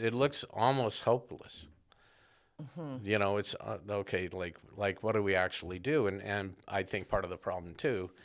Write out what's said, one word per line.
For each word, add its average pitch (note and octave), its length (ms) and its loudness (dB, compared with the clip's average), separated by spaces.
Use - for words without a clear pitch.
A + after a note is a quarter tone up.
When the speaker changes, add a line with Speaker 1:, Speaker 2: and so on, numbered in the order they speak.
Speaker 1:
it A2+ 100 4
looks C#3 380 2
almost B2 520 4
hopeless. - 640 0
Speaker 2:
Mm-hmm. D3 440 -10
Speaker 1:
You G#2 140 4
know, G2+ 180 2
it's, - 220 -2
uh, G#2+ 180 -6
okay, F#2+ 400 -2
like, F2 280 -6
like, G2 260 0
what A2 120 2
do G#2 80 4
we G2 120 4
actually F#2 440 0
do? C3+ 280 2
And, G2 140 -2
and G2 340 -4
I G2 160 0
think F#2+ 260 -6
part G2 140 2
of F2 60 -4
the F2+ 80 -6
problem, F2+ 380 -6
too, G2+ 360 -2